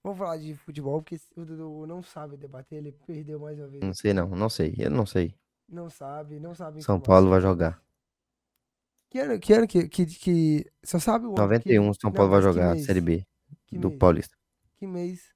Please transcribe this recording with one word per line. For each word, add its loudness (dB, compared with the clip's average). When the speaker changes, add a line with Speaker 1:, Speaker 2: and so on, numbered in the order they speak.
Speaker 1:
vamos -10
falar -8
de -14
futebol, -6
porque -12
o -14
Dudu -14
não -14
sabe -18
debater, -18
ele -14
perdeu -12
mais -14
uma -16
vez. -18
Speaker 2:
Não -8
sei -2
não, -2
não -4
sei, -4
eu -2
não 0
sei. -2
Speaker 1:
Não -16
sabe, -16
não -16
sabe -16
Speaker 2:
São 0
Speaker 1:
informações. -6
Speaker 2:
Paulo 8
vai 6
jogar. 0
Speaker 1:
Que -6
ano, -2
que... 2
Ano 6
que, 0
que, 0
que, 0
só -4
sabe 0
o -8
ano -6
que 2
Speaker 2:
Noventa 2
e 8
um, 4
São -4
Speaker 1:
não, 0
Speaker 2:
Paulo 6
vai 6
Speaker 1:
mas 6
que 4
Speaker 2:
jogar 4
a 2
Speaker 1:
mês? -4
Speaker 2:
Série 0
B -2
Speaker 1:
Que -12
Speaker 2:
do -2
Speaker 1:
mês? -8
Speaker 2:
Paulista. 4
Speaker 1:
Que -14
mês? -10